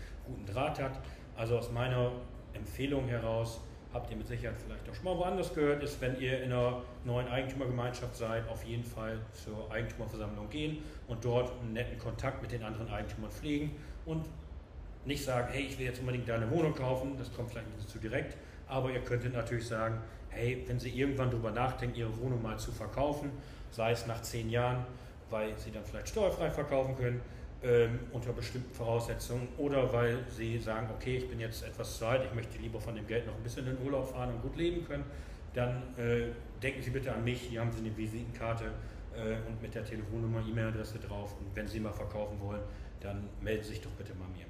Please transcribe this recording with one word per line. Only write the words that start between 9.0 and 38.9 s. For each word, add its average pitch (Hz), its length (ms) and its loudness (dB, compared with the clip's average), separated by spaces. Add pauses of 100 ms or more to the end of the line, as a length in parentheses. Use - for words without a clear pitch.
zur 107 400 -8
Eigentümerversammlung 107 800 -2
gehen 151 300 0 (280)
und 113 160 -4
dort 123 380 4
einen 113 100 -4
netten 113 260 -2
Kontakt 120 440 -2
mit 120 100 -4
den 120 120 -2
anderen 107 260 -4
Eigentümern 107 420 -4
pflegen 147 400 0 (340)
und 160 200 -2 (800)
nicht 143 180 0
sagen, 123 300 4
"Hey, 139 80 0
ich 135 180 -4
will 131 60 0
jetzt 123 140 -2
unbedingt 123 280 0
deine 113 240 2
Wohnung 156 240 6
kaufen", 127 420 0
das 120 160 -6
kommt 117 180 -4
vielleicht 110 160 -6
ein 107 60 -8
bisschen 101 160 -6
zu 110 100 -8
direkt, 123 360 0 (320)
aber 131 240 2
ihr 123 100 0
könntet 120 320 2
natürlich 117 340 0
sagen, 113 340 2 (280)
"Hey, 123 380 0
wenn 123 120 2
Sie 113 100 -2
irgendwann 127 420 4
drüber 113 200 2
nachdenken, 120 440 2
Ihre 113 240 0
Wohnung 123 220 2
mal 110 160 0
zu 113 160 -2
verkaufen, 135 580 0 (400)
sei 113 200 4
es 117 160 2
nach 113 140 -2
zehn 113 280 -2
Jahren, 123 360 4 (440)
weil 110 280 0
Sie 110 140 -6
dann 107 140 -4
vielleicht 104 240 -6
steuerfrei 175 400 4
verkaufen 135 480 4
können, 120 240 2 (420)
ähm, 120 360 8 (120)
unter 117 220 0
bestimmten 123 400 -4
Voraussetzungen, 117 760 2 (100)
oder 139 360 4
weil 120 340 6
Sie 113 300 0
sagen, 113 360 0
okay, 127 240 0
ich 127 120 0
bin 113 100 -2
jetzt 110 240 -4
etwas - 360 -4
zu 113 60 0
alt, 131 200 6
ich 131 80 -4
möchte 113 240 -2
lieber 113 240 -4
von 113 140 -2
dem 104 120 -4
Geld 117 200 2
noch 104 80 -4
ein - 80 -4
bisschen 123 240 -4
in 131 100 0
den 127 80 -2
Urlaub 135 260 2
fahren 123 220 -2
und 117 80 -2
gut - 160 -2
leben 170 280 2
können, 143 200 -2 (480)
dann, 123 300 2 (140)
äh, 120 340 4 (300)
denken 135 200 0
Sie 127 80 -2
bitte 127 240 0
an 110 100 0
mich, 120 180 2
hier 113 200 -2
haben 117 100 2
Sie 113 80 -2
eine 110 160 -2
Visitenkarte, 113 680 -2 (500)